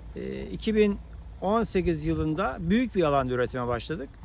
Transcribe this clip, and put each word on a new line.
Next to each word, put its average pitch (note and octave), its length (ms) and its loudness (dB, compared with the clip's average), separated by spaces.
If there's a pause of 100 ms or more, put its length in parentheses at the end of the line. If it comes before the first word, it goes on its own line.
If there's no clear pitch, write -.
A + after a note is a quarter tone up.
(160)
E, - 260 -8
iki G#3+ 320 -4
bin G#3 240 4 (420)
on G#3 220 2
sekiz E3+ 420 0
yılında D#3+ 560 0
büyük G#3 340 2
bir F#3+ 80 4
alanda C#3 320 4
üretime B2 320 0
başladık. A#2+ 420 -4 (160)